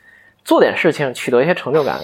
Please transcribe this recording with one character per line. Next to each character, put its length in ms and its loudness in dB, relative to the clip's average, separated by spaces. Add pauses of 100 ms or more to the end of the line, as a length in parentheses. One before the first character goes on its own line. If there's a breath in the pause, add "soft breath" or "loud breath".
(460 soft breath)
做 160 2
点 160 2
事 160 2
情， 200 -4
取 160 -8
得 120 4
一 40 0
些 80 0
成 200 -4
就 100 2
感， 200 -4